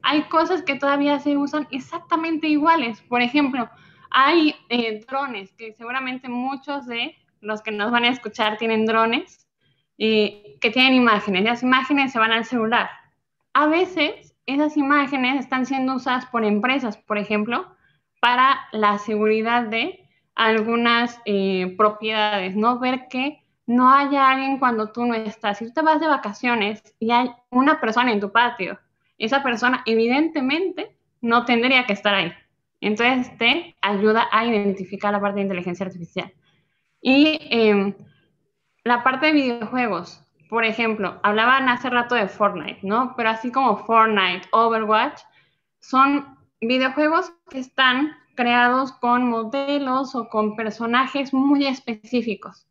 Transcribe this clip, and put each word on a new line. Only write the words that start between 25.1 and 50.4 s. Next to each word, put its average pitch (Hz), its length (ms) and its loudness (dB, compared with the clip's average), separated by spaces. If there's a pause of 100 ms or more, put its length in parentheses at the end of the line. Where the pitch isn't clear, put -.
estás. 208 440 -6
Si 226 80 -10
tú 240 60 -14
te 320 100 -2
vas 311 180 4
de 320 80 0
vacaciones 226 760 -2 (160)
y 226 140 -2
hay 247 180 2 (200)
una 285 300 2
persona 233 320 0
en 208 80 0
tu 196 120 -6
patio, 226 460 0 (380)
esa 262 260 -2
persona 247 440 -2
evidentemente 294 1120 0 (240)
no 233 240 2
tendría 247 420 2
que 208 60 -2
estar 202 220 0
ahí. 170 180 -2 (480)
Entonces, 240 580 0
te 269 420 -2
ayuda 208 500 2
a 226 140 2
identificar 202 680 -2
la 202 80 -2
parte 202 160 -2
de 202 60 -2
inteligencia 185 440 -6
artificial. 180 460 -12 (680)
Y, 285 380 4 (120)
em, 208 440 4 (880)
la 240 220 0
parte 262 220 2
de 320 60 4
videojuegos, 240 880 -2 (300)
por 226 140 0
ejemplo, 214 580 -2
hablaban 240 460 2
hace 247 220 -2
rato 240 240 0
de 214 140 0
Fortnite, 185 540 -4
¿no? 233 340 -2
Pero 226 140 0
así 226 200 -4
como 240 260 2
Fortnite, 208 760 2
Overwatch, 226 680 2 (600)
son 277 560 0 (240)
videojuegos 294 720 0 (180)
que 269 80 -12
están 262 540 0 (240)
creados 247 560 2
con 247 360 0
modelos 262 840 -2
o 226 140 -6
con 214 280 -2